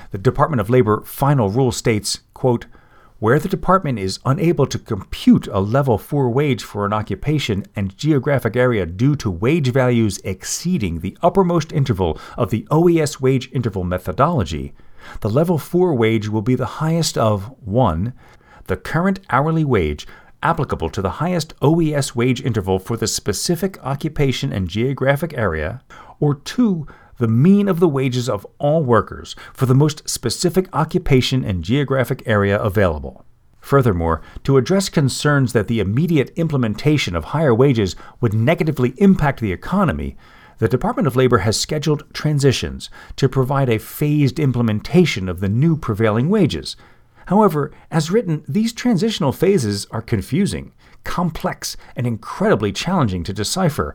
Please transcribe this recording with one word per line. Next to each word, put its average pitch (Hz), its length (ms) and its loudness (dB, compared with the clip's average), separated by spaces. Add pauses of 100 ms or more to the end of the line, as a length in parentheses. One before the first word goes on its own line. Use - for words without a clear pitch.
(120)
the 104 60 -8
Department 131 420 0
of 98 100 -2
Labor 107 360 4
final 135 440 0
rule 120 220 0
states, - 480 -2 (140)
quote, 120 320 0 (540)
"Where 113 180 2
the 170 120 -2
department 165 500 0
is 95 260 -6
unable 143 400 2
to 120 140 -6
compute - 720 2
a 101 80 0
level 117 400 2
four 135 320 -2
wage 131 320 0
for 101 240 -6
an 101 60 -2
occupation 107 720 -2 (100)
and 98 200 -4
geographic 139 600 0
area 120 320 2
due 113 300 2
to 117 120 -2
wage 123 420 0
values 120 520 2
exceeding 98 800 -4
the 92 200 -8
uppermost 175 500 2
interval 95 460 0 (180)
of 117 140 -2
the 110 220 -2
O 170 180 4
E 165 100 4
S 143 220 -4
wage 131 320 2
interval 113 300 -2
methodology, 90 920 -2 (460)
the 110 100 -2
level 160 300 2
four 175 340 0
wage 110 360 0
will 107 120 -2
be 127 140 0
the 123 260 -6
highest 160 340 -2
of, 107 360 0 (120)
one, 104 500 0 (520)
the 92 100 -2
current 190 440 -2 (100)
hourly 156 360 0
wage 85 420 0 (340)
applicable 147 480 -2
to 95 140 -6
the 92 180 -4
highest 160 400 -4
O 165 180 4
E 151 140 0
S 143 220 -4
wage 120 260 0
interval 95 380 0
for 113 180 -6
the 110 80 -2
specific 170 800 -4
occupation 139 680 -2
and 98 160 -4
geographic 131 680 0
area, 92 460 -4 (360)
or 147 140 2
two, 185 540 -2 (300)
the 117 100 0
mean 180 400 6
of 175 120 0
the 180 80 6
wages 131 400 0
of 107 200 -6 (100)
all 151 260 0
workers 104 520 0 (180)
for 127 140 0
the 127 80 6
most 147 340 2
specific 170 640 -2
occupation 139 680 0
and 90 200 -4
geographic 131 640 0
area 101 340 2
available." 90 640 0 (360)
Furthermore, 90 640 2 (220)
to 139 140 4
address 190 320 2
concerns 143 640 0
that 107 140 2
the 117 120 0
immediate 123 560 0
implementation 131 800 0
of 82 100 -2
higher 147 280 2
wages 113 420 4 (260)
would 110 120 0
negatively 131 640 0
impact 180 420 4
the 104 120 -2
economy, 87 640 -2 (400)
the 113 100 0
Department 196 400 0
of 110 80 -2
Labor 123 240 4
has 101 200 0
scheduled 147 520 -4
transitions 131 800 0 (280)
to 139 120 2
provide 135 400 0
a 110 80 2
phased 147 640 0
implementation 120 920 0
of 90 120 -6
the 98 80 0
new 143 280 2
prevailing 113 500 0
wages. 165 480 0 (520)
However, 170 440 2 (200)
as 160 180 0
written, 175 380 0
these 214 260 0
transitional 202 580 0
phases 120 600 0
are 110 100 -6
confusing, 107 680 -2 (320)
complex, - 760 -6 (180)
and 123 120 -4
incredibly 120 640 -2
challenging 107 540 -2
to 95 60 -8
decipher 104 640 -2